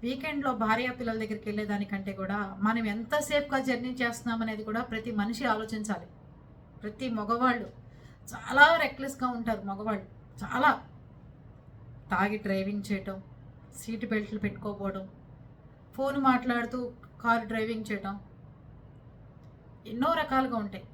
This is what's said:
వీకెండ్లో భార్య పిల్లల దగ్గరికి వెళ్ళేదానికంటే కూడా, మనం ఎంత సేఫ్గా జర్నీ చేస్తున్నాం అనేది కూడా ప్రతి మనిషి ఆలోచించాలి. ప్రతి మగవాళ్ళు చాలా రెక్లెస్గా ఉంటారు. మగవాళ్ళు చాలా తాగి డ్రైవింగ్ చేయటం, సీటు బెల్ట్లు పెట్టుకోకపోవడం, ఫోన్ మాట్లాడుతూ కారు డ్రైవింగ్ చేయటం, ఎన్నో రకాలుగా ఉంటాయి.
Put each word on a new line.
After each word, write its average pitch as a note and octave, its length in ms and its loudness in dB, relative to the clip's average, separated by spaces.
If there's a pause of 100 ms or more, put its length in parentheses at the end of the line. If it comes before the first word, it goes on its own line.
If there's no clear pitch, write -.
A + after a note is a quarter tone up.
వీకెండ్లో C4+ 500 -2
భార్య A3+ 380 2
పిల్లల A#3+ 240 -2
దగ్గరికి G#3+ 340 -4
వెళ్ళేదానికంటే G3+ 640 -2
కూడా, G3 480 -4
మనం A3 260 2
ఎంత A3 320 0
సేఫ్గా D4 420 2
జర్నీ B3+ 280 0
చేస్తున్నాం A#3 540 -2
అనేది A3 220 -4
కూడా A3 180 -2
ప్రతి A3+ 300 -4
మనిషి G#3+ 320 -2
ఆలోచించాలి. G#3+ 640 -2 (760)
ప్రతి A#3 280 -4
మగవాళ్ళు A3+ 560 2 (680)
చాలా D4 420 10
రెక్లెస్గా C4+ 540 0
ఉంటారు. A3+ 300 -2
మగవాళ్ళు G3 420 -4 (420)
చాలా C4+ 380 4 (1300)
తాగి G3+ 260 2
డ్రైవింగ్ G3+ 460 -2 (100)
చేయటం, F#3+ 300 -4 (540)
సీటు A3+ 300 -6
బెల్ట్లు G#3 320 -2
పెట్టుకోకపోవడం, G3 680 -4 (840)
ఫోన్ C4+ 220 0
మాట్లాడుతూ B3 760 4 (280)
కారు A#3 260 4
డ్రైవింగ్ A3 460 -2
చేయటం, G3 280 -6 (1700)
ఎన్నో B3 260 4
రకాలుగా C4+ 440 4
ఉంటాయి. G3+ 380 -4